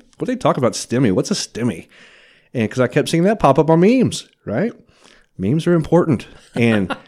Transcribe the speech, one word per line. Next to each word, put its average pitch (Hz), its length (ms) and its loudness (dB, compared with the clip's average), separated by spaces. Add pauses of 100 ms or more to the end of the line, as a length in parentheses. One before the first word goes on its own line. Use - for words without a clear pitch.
(180)
what 151 100 -8
do 254 60 -4
they - 20 -6
talk 165 220 -2
about 120 160 0
stimmy? 120 380 -2
What's 95 200 -2
a 98 40 -2
stimmy? 101 520 -8 (680)
And 113 160 -2
'cause 127 100 -8
I 123 80 2
kept - 220 -2
seeing 165 140 0
that 208 160 0
pop 147 200 2
up 156 100 2
on 165 120 4
memes, 220 460 2 (180)
right? 139 260 -4 (640)
Memes 120 300 -2
are 175 60 2
important. 160 540 2 (280)
And 110 400 2 (120)